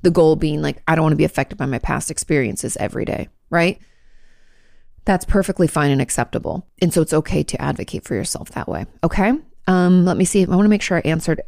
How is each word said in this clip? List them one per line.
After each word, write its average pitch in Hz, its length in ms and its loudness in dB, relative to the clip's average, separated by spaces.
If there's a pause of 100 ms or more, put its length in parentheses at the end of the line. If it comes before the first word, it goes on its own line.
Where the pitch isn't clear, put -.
The 175 100 2
goal 160 240 4
being, 151 280 -2
like, 147 260 -6
"I 160 60 2
don't 160 80 2
wanna 156 120 4
be 156 100 2
affected - 340 -4
by 135 80 -4
my 135 120 -4
past - 320 -6
experiences - 720 -4
every 107 240 -4
day," - 240 -6 (220)
right? 175 280 0 (1300)
That's 185 220 0
perfectly 190 400 2
fine 147 240 0
and 135 100 2
acceptable. - 640 -4 (140)
And 170 100 2
so 165 120 2
it's - 100 -2
okay 156 300 0
to - 180 -6
advocate - 440 -6
for - 100 -6
yourself - 380 -8
that - 140 -8
way, - 200 -8 (180)
okay? 202 300 2 (320)
Um, 180 400 4
let 175 100 0
me 185 80 2
see. 190 180 2
I 180 140 2
wanna 208 140 4
make 208 100 2
sure - 160 -2
I - 40 0
answered 160 480 -2